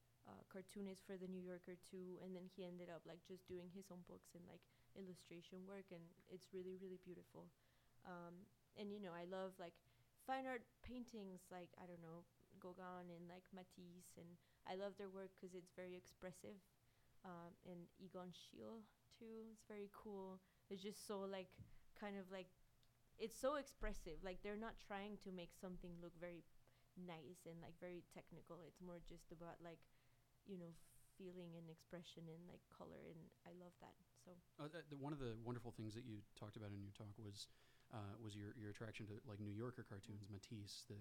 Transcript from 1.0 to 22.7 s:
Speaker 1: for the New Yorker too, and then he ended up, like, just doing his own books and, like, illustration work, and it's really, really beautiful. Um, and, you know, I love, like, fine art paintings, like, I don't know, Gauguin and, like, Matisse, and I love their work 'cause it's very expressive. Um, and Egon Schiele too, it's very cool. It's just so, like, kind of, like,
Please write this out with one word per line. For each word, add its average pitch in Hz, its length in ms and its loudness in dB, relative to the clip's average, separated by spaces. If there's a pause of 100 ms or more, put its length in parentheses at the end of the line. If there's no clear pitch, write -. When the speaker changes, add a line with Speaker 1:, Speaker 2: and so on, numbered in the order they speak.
Speaker 1:
for 196 100 4
the 180 140 2
New 185 100 4
Yorker 180 380 0
too, 185 420 0
and 185 140 2
then 180 100 0
he 185 220 0
ended 175 240 -2
up, 160 160 -4
like, 170 180 -4
just 180 220 -6
doing 180 260 0
his 190 160 -4
own 180 160 -4
books - 300 -8
and, 175 100 -6
like, 170 160 -8 (380)
illustration 185 640 -4
work, 196 300 -2
and 170 80 -4 (240)
it's 185 240 -4
really, 185 260 4
really 185 240 0
beautiful. 175 460 -6 (560)
Um, 175 420 -2 (320)
and, 208 140 4
you 208 80 2
know, 180 160 2
I 175 100 2
love, 190 320 6
like, 175 160 -2 (540)
fine 262 180 10
art 254 220 6 (160)
paintings, 226 640 0
like, 180 220 -2 (100)
I 180 60 -4
don't 175 160 -4
know, 165 240 -6 (320)
Gauguin 180 500 -2
and, 170 220 -2
like, 185 240 -8
Matisse, 180 640 -8
and 170 160 -6 (340)
I 185 80 6
love 196 240 6
their 196 80 2
work 190 300 -2
'cause 185 180 -2
it's 175 160 -6
very 180 220 0
expressive. 185 640 -4 (640)
Um, 170 300 -2 (100)
and 175 220 -2 (100)
Egon 185 340 -2
Schiele 220 520 -4 (340)
too, 226 340 -2
it's 214 140 -10
very 202 260 0
cool. 190 480 0 (300)
It's 190 140 2
just 202 240 0
so, 202 140 6
like, 196 280 4 (460)
kind 202 220 4
of, 185 120 2
like, 185 180 0 (720)